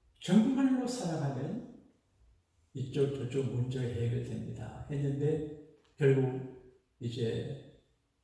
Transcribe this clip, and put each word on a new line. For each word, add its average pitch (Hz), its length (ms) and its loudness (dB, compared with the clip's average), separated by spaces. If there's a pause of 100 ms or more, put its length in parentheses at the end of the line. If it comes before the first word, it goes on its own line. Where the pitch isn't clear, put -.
(200)
정말로 254 680 4
사랑하면 147 840 -4 (1000)
이쪽 - 400 0
저쪽 123 380 -2
문제가 127 320 -2
해결됩니다 113 1040 -4
했는데 147 760 -2 (340)
결국 131 800 2 (260)
이제 117 800 -4 (440)